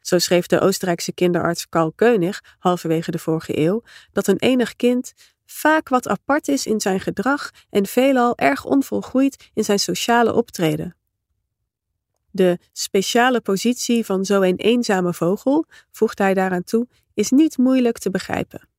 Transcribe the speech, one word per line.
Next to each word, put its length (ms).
Zo 180
schreef 280
de 140
Oostenrijkse 520
kinderarts 560
Karl 240
Koenig 680
halverwege 520
de 80
vorige 400
eeuw 240
dat 140
een 120
enig 380
kind 360
vaak 440
wat 200
apart 400
is 180
in 140
zijn 200
gedrag 500
en 160
veelal 520
erg 260
onvolgroeid 920
in 100
zijn 140
sociale 540
optreden. 640
"De 280
speciale 680
positie 640
van 200
zo 180
een 140
eenzame 580
vogel," 500
voegt 280
hij 160
daaraan 300
toe, 240
"is 160
niet 280
moeilijk 400
te 120
begrijpen." 580